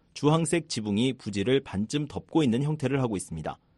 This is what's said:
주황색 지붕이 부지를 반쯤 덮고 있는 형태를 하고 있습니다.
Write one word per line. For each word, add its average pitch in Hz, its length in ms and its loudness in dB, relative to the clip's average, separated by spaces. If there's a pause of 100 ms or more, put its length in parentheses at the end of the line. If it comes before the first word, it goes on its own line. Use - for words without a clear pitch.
(120)
주황색 165 560 2
지붕이 110 440 0
부지를 110 480 0
반쯤 147 480 -2
덮고 - 340 0
있는 127 220 2
형태를 143 360 0
하고 113 160 0
있습니다. 78 400 -8 (220)